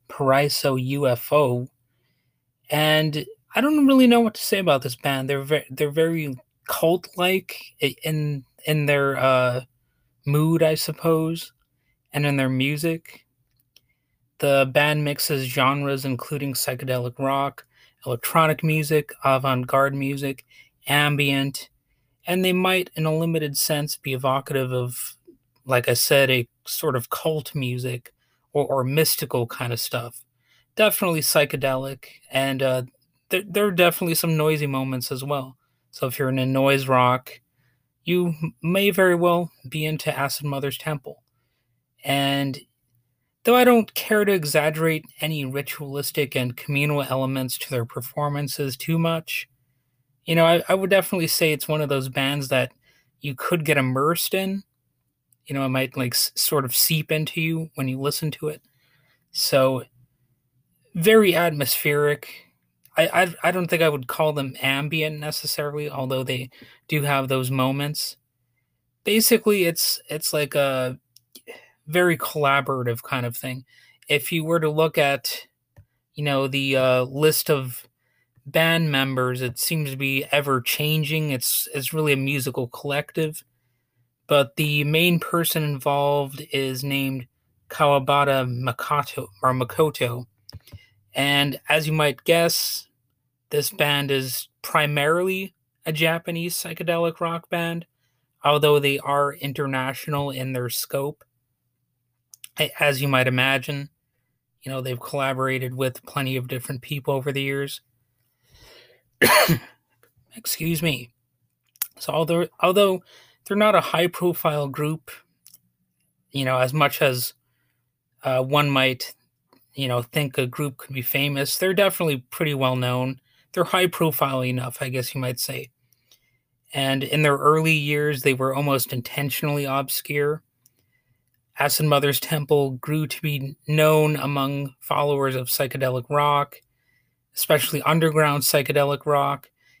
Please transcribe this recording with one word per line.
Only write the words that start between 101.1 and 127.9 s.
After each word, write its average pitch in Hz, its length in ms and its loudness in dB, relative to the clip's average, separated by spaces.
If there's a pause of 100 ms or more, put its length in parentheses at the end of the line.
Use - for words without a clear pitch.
A-, 156 140 -2 (100)
as 143 180 2
you 139 80 -2
might 127 200 2
imagine, 135 640 -2 (720)
you 135 100 -10
know, 131 80 -6
they've 127 200 -6
collaborated 131 760 -2
with 127 300 -4
plenty 131 320 -4
of 127 120 -6
different 135 340 -8
people 143 320 -4
over 135 160 -4
the 135 120 -2
years. 139 400 -6 (1400)
<coughs> - 80 4 (1040)
Excuse 165 460 -4
me. 156 300 -4 (840)
So - 140 -6
although, 165 360 0 (120)
although 190 420 4 (440)
they're 202 100 -2
not 214 200 4
a 165 40 4
high-profile 165 880 0
group, 147 420 -4 (1200)
you 139 120 -4
know, 131 140 2
as 131 160 2
much 143 260 2
as, 127 340 0 (920)
uh, 131 180 0
one 143 260 0
might, 131 460 0 (580)
you 135 140 -6
know, 123 160 0
think 143 340 -4
a 131 100 0
group 139 320 -6
could - 160 -14
be 127 80 -6
famous, 139 560 -2
they're 185 160 0
definitely 175 560 0
pretty 147 240 -2
well 131 200 2
known. 127 460 -2 (320)
They're 175 120 0
high-profile 156 800 0
enough, 127 360 -4
I 131 80 -6
guess 127 260 -4
you 135 60 -6
might 127 180 -4
say. 127 320 -8 (1040)
And 135 300 -2
in - 180 0
their 143 140 4
early 160 360 4
years, 147 500 0